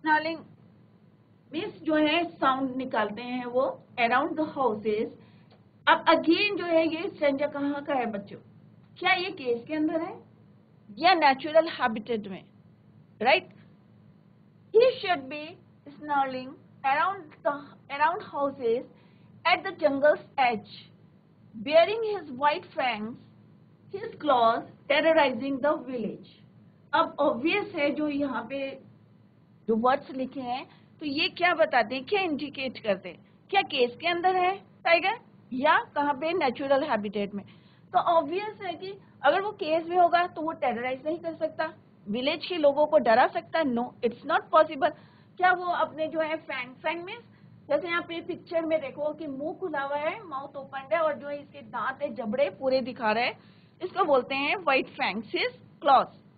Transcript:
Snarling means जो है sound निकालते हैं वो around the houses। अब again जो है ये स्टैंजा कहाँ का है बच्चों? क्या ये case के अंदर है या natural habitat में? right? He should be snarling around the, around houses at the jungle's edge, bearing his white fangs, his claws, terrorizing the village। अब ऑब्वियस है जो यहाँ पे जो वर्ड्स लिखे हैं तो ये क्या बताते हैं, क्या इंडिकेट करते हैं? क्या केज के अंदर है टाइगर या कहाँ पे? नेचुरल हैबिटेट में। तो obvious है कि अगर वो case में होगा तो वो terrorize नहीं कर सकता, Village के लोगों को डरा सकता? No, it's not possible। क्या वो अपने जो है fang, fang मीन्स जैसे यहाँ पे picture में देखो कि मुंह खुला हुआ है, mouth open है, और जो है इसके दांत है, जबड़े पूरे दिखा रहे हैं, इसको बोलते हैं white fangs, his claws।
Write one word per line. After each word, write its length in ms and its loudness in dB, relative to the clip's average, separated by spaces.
Snarling 360 2
means 320 -8
जो 120 0
है 300 2
sound 500 -2
निकालते 460 -4
हैं 240 -6
वो 220 0
around 320 0
the 80 0
houses। 640 -2
अब 220 4
again 480 4
जो 80 -4
है 220 4
ये 220 -4
स्टैंजा 440 0
कहाँ 300 -4
का 100 -4
है 180 0
बच्चों? 260 -10
क्या 140 2
ये 180 -2
case 360 -4
के 80 -6
अंदर 260 0
है 120 -8
या 240 4
natural 540 4
habitat 480 -4
में? 160 -12
right? 260 4
He 160 8
should 300 -2
be 120 -10
snarling 560 -2
around 420 -2
the, 80 0
around 260 0
houses 520 0
at 200 2
the 160 -6
jungle's 400 4
edge, 380 0
bearing 560 2
his 180 -6
white 320 0
fangs, 420 -4
his 280 -10
claws, 480 4
terrorizing 760 2
the 80 2
village। 400 -8
अब 260 2
ऑब्वियस 560 0
है 200 0
जो 140 -2
यहाँ 400 -4
पे 200 -6
जो 80 2
वर्ड्स 240 2
लिखे 300 -8
हैं 220 -6
तो 40 -10
ये 220 0
क्या 180 2
बताते 400 2
हैं, 100 -8
क्या 160 0
इंडिकेट 600 -4
करते 260 -2
हैं? 100 -18
क्या 120 4
केज 260 2
के 60 -2
अंदर 280 2
है 200 2
टाइगर 340 2
या 240 4
कहाँ 180 0
पे? 200 -2
नेचुरल 560 2
हैबिटेट 460 -2
में। 80 -10
तो 60 4
obvious 640 0
है 100 -6
कि 200 -10
अगर 180 4
वो 120 -4
case 360 -2
में 80 2
होगा 300 4
तो 140 -10
वो 100 -2
terrorize 440 -4
नहीं 120 -4
कर 180 -8
सकता, 380 -6
Village 360 -2
के 120 -6
लोगों 300 4
को 100 4
डरा 300 6
सकता? 360 -2
No, 200 0
it's 240 -4
not 240 0
possible। 400 4
क्या 140 4
वो 120 -2
अपने 420 -2
जो 120 -4
है 180 0
fang, 380 -8
fang 280 -4
मीन्स 200 -12
जैसे 180 0
यहाँ 140 0
पे 260 -8
picture 380 -4
में 160 0
देखो 320 -6
कि 140 -10
मुंह 320 -6
खुला 220 -4
हुआ 160 -4
है, 200 -4
mouth 300 -10
open 360 -12
है, 60 2
और 140 2
जो 140 -10
है 120 -8
इसके 220 -18
दांत 400 -6
है, 140 -6
जबड़े 340 0
पूरे 220 2
दिखा 300 -2
रहे 140 2
हैं, 120 -4
इसको 240 0
बोलते 300 2
हैं 280 -2
white 340 0
fangs, 380 -4
his 260 -4
claws। 340 4